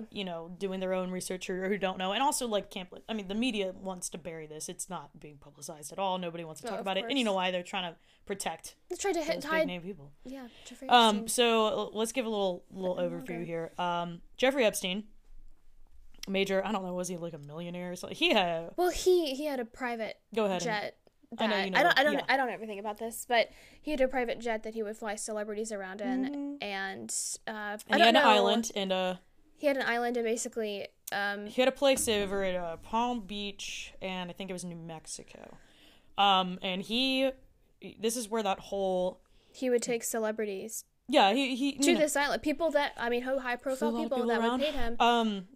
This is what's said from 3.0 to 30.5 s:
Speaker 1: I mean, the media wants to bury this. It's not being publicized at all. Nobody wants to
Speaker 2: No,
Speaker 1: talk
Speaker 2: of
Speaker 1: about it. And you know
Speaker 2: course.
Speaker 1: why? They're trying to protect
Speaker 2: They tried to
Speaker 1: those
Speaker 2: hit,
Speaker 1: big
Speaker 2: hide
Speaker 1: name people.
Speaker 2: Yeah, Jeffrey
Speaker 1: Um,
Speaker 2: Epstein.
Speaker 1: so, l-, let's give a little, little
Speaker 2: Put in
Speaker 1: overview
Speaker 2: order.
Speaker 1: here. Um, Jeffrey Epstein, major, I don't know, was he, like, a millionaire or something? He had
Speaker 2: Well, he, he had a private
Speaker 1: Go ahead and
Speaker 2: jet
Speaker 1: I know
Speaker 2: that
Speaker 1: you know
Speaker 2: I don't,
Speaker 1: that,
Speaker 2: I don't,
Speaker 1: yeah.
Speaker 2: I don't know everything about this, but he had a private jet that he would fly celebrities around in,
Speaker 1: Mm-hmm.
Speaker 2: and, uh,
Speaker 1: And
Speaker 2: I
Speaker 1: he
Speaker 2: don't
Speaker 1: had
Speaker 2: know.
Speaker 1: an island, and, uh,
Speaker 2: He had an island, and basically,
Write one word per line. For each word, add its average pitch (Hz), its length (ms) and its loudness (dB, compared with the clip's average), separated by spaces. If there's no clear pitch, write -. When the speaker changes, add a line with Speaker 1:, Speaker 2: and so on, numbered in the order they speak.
Speaker 1:
I 220 60 -4
mean, 208 140 -6
the 196 60 -4
media 214 380 0
wants 190 380 -8
to 185 80 -10
bury 160 280 -10
this. 156 220 -10
It's 180 200 -10
not 156 300 -10
being 147 200 -18
publicized 151 540 -16
at 170 60 -10
all. 185 200 0
Nobody 170 260 -6
wants 160 160 -12
to - 60 -10
Speaker 2:
No, 233 40 -6
Speaker 1:
talk 190 100 -4
Speaker 2:
of 190 40 -6
Speaker 1:
about 190 140 0
it. 190 100 0
And 277 100 2
you 247 60 4
know 214 80 2
Speaker 2:
course. 185 140 2
Speaker 1:
why? 185 40 0
They're 180 140 0
trying 180 280 -4
to - 60 -20
protect - 520 -6
Speaker 2:
They 359 80 -6
tried 392 180 0
to 339 40 0
Speaker 1:
those 302 100 -2
Speaker 2:
hit, 330 140 2
Speaker 1:
big - 80 -8
Speaker 2:
hide 320 160 4
Speaker 1:
name 180 160 -6
people. 147 300 -12
Speaker 2:
Yeah, 262 220 -12
Jeffrey 254 240 -12
Speaker 1:
Um, 226 360 8
Speaker 2:
Epstein. 226 40 -6
Speaker 1:
so, 226 380 4
l-, 208 280 0
let's 226 180 0
give 247 140 -2
a - 40 -4
little, 196 400 0
little 185 240 -4
Speaker 2:
Put 180 100 -2
in 175 60 0
Speaker 1:
overview 170 220 -8
Speaker 2:
order. 170 120 -6
Speaker 1:
here. 165 320 -6
Um, 175 460 -2
Jeffrey 262 280 4
Epstein, 196 400 0
major, 190 360 2
I 196 80 -4
don't 190 120 -2
know, 180 100 -6
was 180 140 -4
he, 185 80 -6
like, 165 160 -8
a 160 60 -10
millionaire 175 540 -10
or 180 40 -8
something? - 200 -10
He 339 140 4
had 175 460 2
Speaker 2:
Well, 349 140 2
he, 339 440 4
he 277 120 -6
had 277 140 -2
a 233 40 -4
private 233 540 -6
Speaker 1:
Go 220 100 2
ahead 190 120 2
and 175 80 -4
Speaker 2:
jet 214 320 -4
Speaker 1:
I 220 80 2
know 214 100 2
Speaker 2:
that 196 100 2
Speaker 1:
you 190 60 -4
know 214 60 4
Speaker 2:
I 269 40 8
don't, 349 120 8
Speaker 1:
that, - 60 4
Speaker 2:
I 277 40 8
don't, 294 100 4
Speaker 1:
yeah. 269 160 0
Speaker 2:
I 254 80 4
don't 269 80 2
know 220 80 -2
everything 208 240 -8
about 208 200 -6
this, 226 300 -8
but 233 220 4
he - 80 -4
had 302 100 2
a 262 80 6
private 247 320 -2
jet 226 220 -4
that 226 120 -10
he 226 80 -2
would 214 140 -6
fly 214 180 -6
celebrities 214 580 -6
around 196 280 -6
in, 254 240 0
Speaker 1:
Mm-hmm. 285 400 -6
Speaker 2:
and, 196 500 -6
uh, - 40 -6
Speaker 1:
And 214 400 -6
Speaker 2:
I - 60 4
Speaker 1:
he - 20 6
Speaker 2:
don't - 20 6
Speaker 1:
had 226 140 10
Speaker 2:
know. 269 60 8
Speaker 1:
an 285 60 8
island, 208 480 6
and, 190 180 0
uh, 185 220 0
Speaker 2:
He 294 80 -2
had 277 100 2
an 254 100 -2
island, 240 300 0
and 233 80 0
basically, 220 640 -4